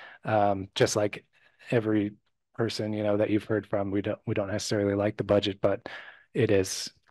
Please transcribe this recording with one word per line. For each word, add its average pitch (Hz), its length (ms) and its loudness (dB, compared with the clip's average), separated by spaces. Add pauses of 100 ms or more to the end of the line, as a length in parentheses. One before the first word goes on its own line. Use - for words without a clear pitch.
(260)
Um, 101 500 2
just 117 200 2
like 107 280 -2 (460)
every 107 440 2 (420)
person, 107 380 -2
you 107 100 -2
know, 104 140 2
that 107 120 2
you've 104 140 0
heard 107 240 -2
from, 101 240 -2
we 101 100 0
don't, 104 240 -4
we 113 80 -2
don't 101 180 -2
necessarily 101 440 0
like 101 220 0
the 104 60 -6
budget, 101 380 2
but 101 260 0 (460)
it 113 160 2
is, 98 420 0 (200)